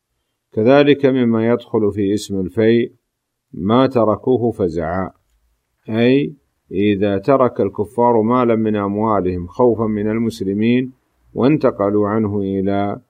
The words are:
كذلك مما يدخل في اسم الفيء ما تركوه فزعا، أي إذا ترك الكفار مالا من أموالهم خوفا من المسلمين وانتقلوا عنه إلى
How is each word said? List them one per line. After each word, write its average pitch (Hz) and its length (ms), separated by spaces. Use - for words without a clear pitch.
كذلك 139 540
مما 117 420
يدخل 110 440
في 101 220
اسم 101 260
الفيء 113 520
ما 117 340
تركوه 117 640
فزعا، 87 600
أي 123 460
إذا 101 480
ترك 127 420
الكفار 110 600
مالا 120 320
من 110 220
أموالهم 101 720
خوفا 113 380
من 107 240
المسلمين 113 840
وانتقلوا 104 720
عنه 104 320
إلى 98 680